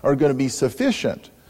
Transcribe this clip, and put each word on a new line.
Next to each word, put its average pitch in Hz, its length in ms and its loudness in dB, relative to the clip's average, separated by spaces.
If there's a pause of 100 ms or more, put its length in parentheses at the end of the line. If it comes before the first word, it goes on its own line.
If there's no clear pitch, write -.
are 139 140 2
gonna 143 160 4
be 131 160 0
sufficient 135 800 -2 (200)